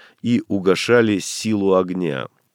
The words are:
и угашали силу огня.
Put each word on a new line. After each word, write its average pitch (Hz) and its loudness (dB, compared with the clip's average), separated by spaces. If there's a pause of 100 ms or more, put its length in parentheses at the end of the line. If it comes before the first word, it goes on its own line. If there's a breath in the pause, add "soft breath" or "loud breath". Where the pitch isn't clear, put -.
(200 soft breath)
и 117 0
угашали 101 2
силу 98 -2
огня. 90 -2 (280)